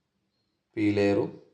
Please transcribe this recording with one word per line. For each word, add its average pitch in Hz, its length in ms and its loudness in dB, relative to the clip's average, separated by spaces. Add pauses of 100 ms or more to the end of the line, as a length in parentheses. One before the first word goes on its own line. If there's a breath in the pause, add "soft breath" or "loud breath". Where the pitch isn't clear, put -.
(760)
పీలేరు 101 640 0 (120)